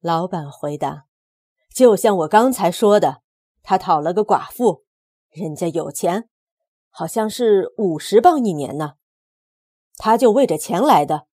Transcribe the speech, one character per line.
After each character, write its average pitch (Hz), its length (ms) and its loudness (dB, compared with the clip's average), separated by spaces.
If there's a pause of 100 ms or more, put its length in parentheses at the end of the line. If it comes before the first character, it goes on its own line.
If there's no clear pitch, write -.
老 170 260 -4
板 160 240 -8
回 147 280 -10
答 147 260 -8 (680)
，“就 247 200 6
像 202 240 0
我 156 100 -2
刚 226 220 4
才 208 200 0
说 208 280 2
的， 139 220 -2 (420)
他 196 140 -2
讨 180 240 0
了 160 140 -4
个 208 100 0
寡 - 260 -2
妇， - 340 -2 (440)
人 160 260 -12
家 170 140 -4
有 156 240 -6
钱， 185 380 -4 (580)
好 - 180 -12
像 214 220 -4
是 208 480 2
五 175 220 -2
十 208 240 2
镑 311 200 4
一 202 120 -2
年 139 240 -6
呢。 147 160 -8 (1040)
他 220 180 0
就 233 160 4
为 262 140 2
着 160 100 -2
钱 175 240 -4
来 220 240 4
的。 151 220 -8 (100)